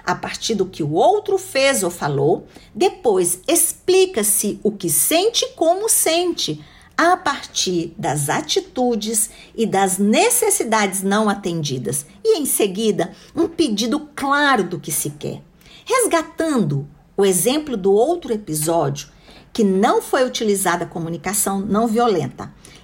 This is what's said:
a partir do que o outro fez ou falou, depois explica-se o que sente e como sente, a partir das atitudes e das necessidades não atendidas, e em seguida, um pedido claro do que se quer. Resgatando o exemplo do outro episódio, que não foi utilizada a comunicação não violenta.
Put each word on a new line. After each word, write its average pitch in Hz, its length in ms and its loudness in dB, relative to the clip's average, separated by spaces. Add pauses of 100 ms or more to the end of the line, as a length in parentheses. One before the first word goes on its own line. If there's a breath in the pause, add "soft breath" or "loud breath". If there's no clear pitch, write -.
a 175 80 0
partir - 420 -6
do 185 100 0
que - 180 -8
o 147 80 -2
outro 370 460 2
fez 269 460 0
ou 175 60 0
falou, 143 560 0 (300 loud breath)
depois 359 720 0
explica-se 339 1120 0
o 208 120 0
que 180 160 -4
sente 370 560 2
e 523 80 -10
como 359 340 2
sente, 339 720 0 (360 loud breath)
a 349 200 4
partir - 800 -4
das 143 320 -2
atitudes 240 1040 -2 (240 loud breath)
e 226 100 0
das 190 320 0
necessidades 220 1040 2
não 208 280 0
atendidas, 143 760 -4 (180 loud breath)
e 440 140 4
em 294 80 -4
seguida, 190 680 0 (240 loud breath)
um 320 120 0
pedido 247 680 -2
claro 277 500 2
do 170 160 -6
que 156 120 -10
se - 180 -4
quer. - 320 -10 (420 loud breath)
Resgatando 311 1040 0 (300)
o 196 80 4
exemplo 254 500 0
do 196 160 0
outro 269 400 2
episódio, 156 760 -2 (440 loud breath)
que 233 120 0
não 208 360 4
foi 285 240 0
utilizada 190 600 -2
a 170 40 -10
comunicação 180 720 -4
não 208 280 0
violenta. 214 680 0 (300 loud breath)